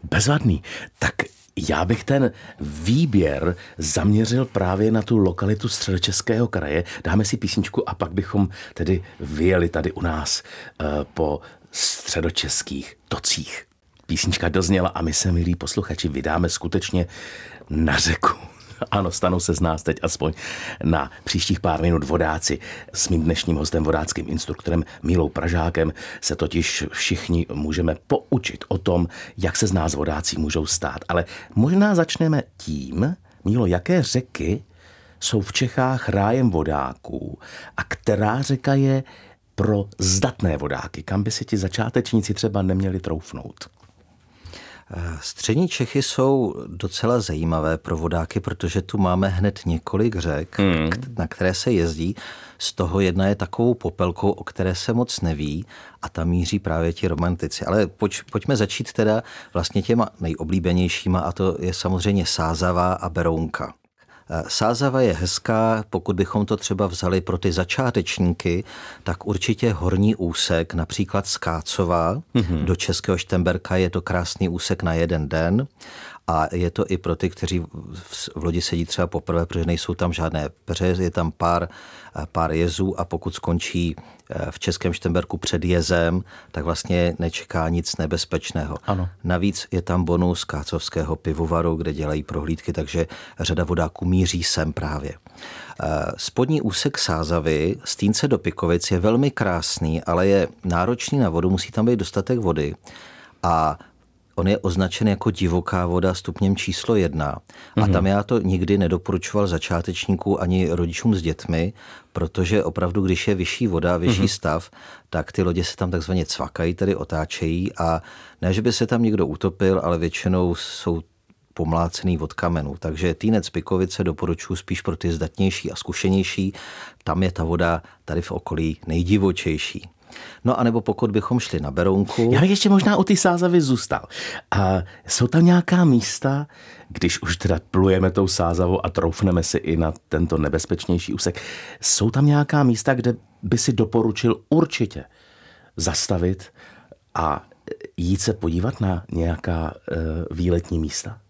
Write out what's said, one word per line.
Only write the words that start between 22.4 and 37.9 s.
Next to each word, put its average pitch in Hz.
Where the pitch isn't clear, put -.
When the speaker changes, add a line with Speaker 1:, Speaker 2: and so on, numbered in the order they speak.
Speaker 1:
S -
mým 85
dnešním 82
hostem, 76
vodáckým 78
instruktorem -
Mílou 82
Pražákem, 82
se -
totiž -
všichni -
můžeme 78
poučit -
o -
tom, 87
jak 92
se 110
z 90
nás 82
vodáci 73
můžou 76
stát. -
Ale 87
možná 190
začneme 160
tím, 80
Mílo, 110
jaké 95
řeky 107
jsou -
v 98
Čechách 131
rájem 107
vodáků 73
a -
která 107